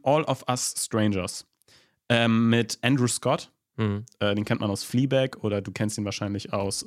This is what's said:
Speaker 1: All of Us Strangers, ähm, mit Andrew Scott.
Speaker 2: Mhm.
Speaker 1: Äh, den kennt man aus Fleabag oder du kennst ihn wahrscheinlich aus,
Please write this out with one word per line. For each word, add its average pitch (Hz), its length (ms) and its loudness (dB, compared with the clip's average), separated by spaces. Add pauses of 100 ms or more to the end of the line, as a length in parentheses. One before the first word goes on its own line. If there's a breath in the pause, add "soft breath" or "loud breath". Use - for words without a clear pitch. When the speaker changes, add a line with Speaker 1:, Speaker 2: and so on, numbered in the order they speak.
Speaker 1:
All 151 220 2
of - 240 -2
Us - 300 -2
Strangers, 104 680 -2 (600 soft breath)
ähm, 117 420 4
mit 117 320 2
Andrew 123 260 4
Scott. - 440 -2 (240)
Speaker 2:
Mhm. 107 280 0 (140)
Speaker 1:
Äh, 104 160 0
den 104 100 0
kennt 117 160 0
man 104 100 -2
aus 98 120 -4
Fleabag 131 600 0
oder 104 180 -2
du 98 80 -10
kennst 107 280 -4
ihn 104 60 -2
wahrscheinlich 101 480 -6
aus, 101 340 -2